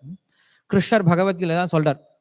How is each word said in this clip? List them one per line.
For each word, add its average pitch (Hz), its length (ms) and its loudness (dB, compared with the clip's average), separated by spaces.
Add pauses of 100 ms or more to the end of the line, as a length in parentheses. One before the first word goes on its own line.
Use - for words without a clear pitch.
ம். 139 100 -20 (600)
கிருஷ்ணர் 196 320 2
பகவத்கீதையில 175 600 0
தான் 165 160 -2
சொல்றார். 151 400 -4